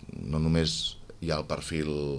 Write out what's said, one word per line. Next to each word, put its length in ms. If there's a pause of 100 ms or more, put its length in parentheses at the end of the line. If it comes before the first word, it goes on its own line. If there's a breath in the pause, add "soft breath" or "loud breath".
(140)
no 240
només 580 (240)
hi 120
ha 60
el 120
perfil 400 (280)